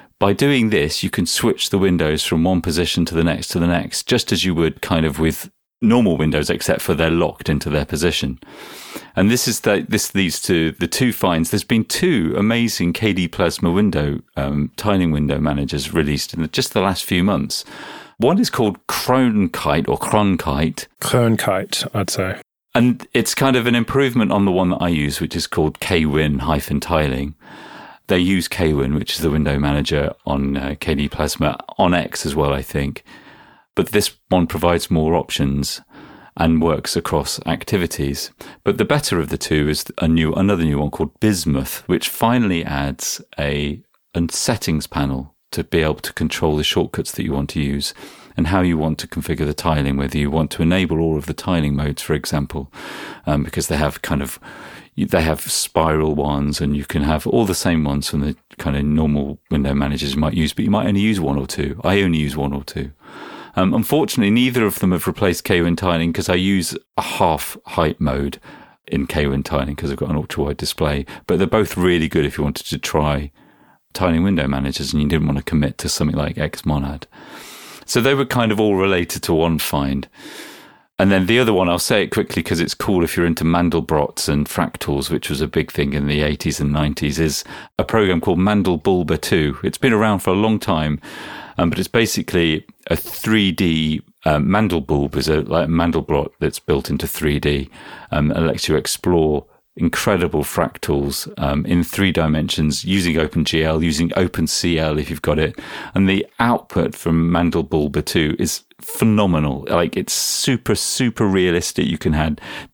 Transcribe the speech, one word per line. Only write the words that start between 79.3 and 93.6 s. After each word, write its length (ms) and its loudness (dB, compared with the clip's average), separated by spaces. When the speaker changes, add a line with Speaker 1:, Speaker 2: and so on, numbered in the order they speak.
Speaker 1:
one 260 2
find. 480 -2
And 120 6
then 140 4
the 140 4
other 160 4
one, 160 4
I'll 80 2
say 240 2
it 80 -2
quickly 320 -2
'cause 180 0
it's 140 -2
cool 300 2
if 120 -2
you're 80 2
into 200 0
Mandelbrots 840 0
and 180 2
fractals, 640 -4
which 220 -4
was 100 -2
a 80 -2
big 220 -2
thing 240 -2
in 140 -2
the 120 0
eighties 400 -2
and 120 0
nineties, 460 0
is 240 0
a 60 2
program 360 2
called 180 2
Mandelbulba 800 2
two. 440 0
It's 160 -4
been 160 4
around 240 4
for 120 -2
a 40 4
long 240 2
time, 420 0
um, 140 2
but 80 -4
it's 100 -2
basically 800 0
a 80 0
three 540 0
D, 520 0